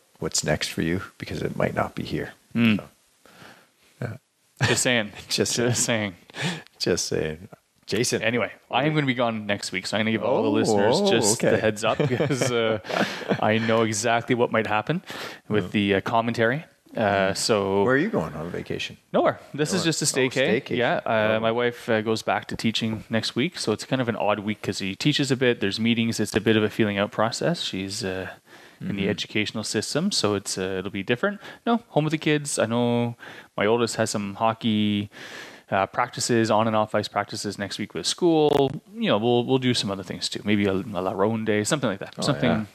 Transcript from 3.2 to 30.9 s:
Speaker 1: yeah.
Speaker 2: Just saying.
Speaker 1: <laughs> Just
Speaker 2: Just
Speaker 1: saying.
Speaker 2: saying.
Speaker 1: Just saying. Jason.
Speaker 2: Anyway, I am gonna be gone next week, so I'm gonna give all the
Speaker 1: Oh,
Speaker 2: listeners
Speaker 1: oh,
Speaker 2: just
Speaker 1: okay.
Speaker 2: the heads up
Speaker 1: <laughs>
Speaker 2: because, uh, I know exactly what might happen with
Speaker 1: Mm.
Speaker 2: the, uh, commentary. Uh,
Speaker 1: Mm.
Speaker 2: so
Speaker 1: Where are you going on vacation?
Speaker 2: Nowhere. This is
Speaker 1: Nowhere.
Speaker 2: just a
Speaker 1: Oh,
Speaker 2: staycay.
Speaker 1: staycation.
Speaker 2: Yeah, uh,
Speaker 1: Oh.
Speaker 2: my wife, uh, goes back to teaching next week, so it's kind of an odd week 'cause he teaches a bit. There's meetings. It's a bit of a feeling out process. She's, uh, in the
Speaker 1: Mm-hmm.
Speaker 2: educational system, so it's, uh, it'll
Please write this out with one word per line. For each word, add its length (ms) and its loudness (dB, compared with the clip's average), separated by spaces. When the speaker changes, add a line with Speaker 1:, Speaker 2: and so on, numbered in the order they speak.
Speaker 1:
yeah. 640 -6
Speaker 2:
Just 160 2
saying. 360 2
Speaker 1:
<laughs> 100 -16
Just 260 0
Speaker 2:
Just 300 2
Speaker 1:
saying. 300 -2
Speaker 2:
saying. 240 -6
Speaker 1:
Just 280 0
saying. 400 -4
Jason. 360 -2
Speaker 2:
Anyway, 300 0
I 160 2
am 80 0
gonna 140 0
be 80 0
gone 320 -2
next 240 -4
week, 160 -6
so 100 -2
I'm 40 2
gonna 100 0
give 120 0
all 200 2
the 60 2
Speaker 1:
Oh, 40 2
Speaker 2:
listeners 480 4
Speaker 1:
oh, 80 2
Speaker 2:
just 340 2
Speaker 1:
okay. 120 6
Speaker 2:
the 60 4
heads 220 0
up 140 2
Speaker 1:
<laughs> 100 2
Speaker 2:
because, 440 0
uh, 280 2
I 180 4
know 240 2
exactly 540 2
what 160 2
might 160 2
happen 340 0
with 220 0
Speaker 1:
Mm. 20 -14
Speaker 2:
the, 240 4
uh, 60 2
commentary. 640 0
Uh, 360 2
Speaker 1:
Mm. 60 -4
Speaker 2:
so 460 2
Speaker 1:
Where 120 4
are 20 4
you 120 0
going 260 -4
on 160 -8
vacation? 460 -8
Speaker 2:
Nowhere. 280 0
This 140 0
is 120 0
Speaker 1:
Nowhere. 40 0
Speaker 2:
just 180 0
a 20 0
Speaker 1:
Oh, 20 0
Speaker 2:
staycay. 400 2
Speaker 1:
staycation. 140 -4
Speaker 2:
Yeah, 260 0
uh, 340 2
Speaker 1:
Oh. 20 -2
Speaker 2:
my 120 0
wife, 380 -2
uh, 120 2
goes 200 0
back 280 -2
to 60 -6
teaching 540 -2
next 260 -2
week, 220 -2
so 140 -2
it's 140 -4
kind 180 -2
of 40 -6
an 80 0
odd 260 0
week 200 -4
'cause 160 -4
he 180 -4
teaches 360 2
a 40 2
bit. 240 4
There's 200 -2
meetings. 400 2
It's 160 0
a 60 0
bit 160 6
of 60 4
a 60 2
feeling 300 0
out 120 2
process. 520 0
She's, 400 -6
uh, 240 -4
in 140 -4
the 60 -2
Speaker 1:
Mm-hmm. 80 2
Speaker 2:
educational 540 -2
system, 480 -2
so 240 2
it's, 240 -4
uh, 180 -2
it'll 140 -6